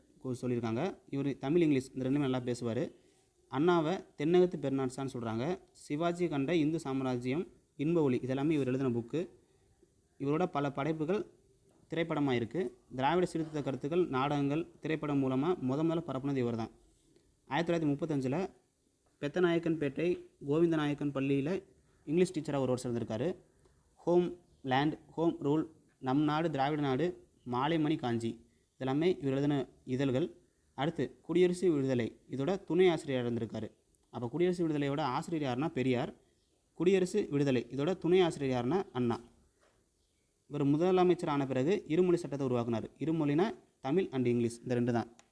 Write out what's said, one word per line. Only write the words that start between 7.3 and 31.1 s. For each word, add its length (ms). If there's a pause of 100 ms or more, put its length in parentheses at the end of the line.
இன்ப 260
ஒளி 160
இதெல்லாமே 320
இவர் 160
எழுதின 220
புக்கு. 400 (920)
இவரோட 280
பல 240
படைப்புகள் 560 (640)
திரைப்படமா 440
இருக்கு. 520 (120)
திராவிட 300
சீர்திருத்த 360
கருத்துக்கள், 460
நாடகங்கள், 720
திரைப்படம் 440
மூலமா 220 (240)
முத 120
முதல்ல 240
பரப்புனது 300
இவர் 200
தான். 140 (760)
ஆயிரத்தி 260
தொள்ளாயிரத்தி 180
முப்பத்தஞ்சுல 460 (840)
பெத்தநாயக்கன்பேட்டை 1040 (200)
கோவிந்தநாயக்கன் 680
பள்ளியில 500 (420)
இங்கிலீஷ் 340
டீச்சரா 180
ஒரு 100
வருஷம் 280
இருந்திருக்காரு. 420 (580)
ஹோம் 420 (260)
லேண்ட், 360 (120)
ஹோம் 320
ரூல், 260 (300)
நம் 220
நாடு 300
திராவிட 320
நாடு, 460 (220)
மாலைமணி 480
காஞ்சி 420 (380)
இதெல்லாமே 400
இவர் 140
எழுதின 340 (180)
இதழ்கள். 500 (400)
அடுத்து, 480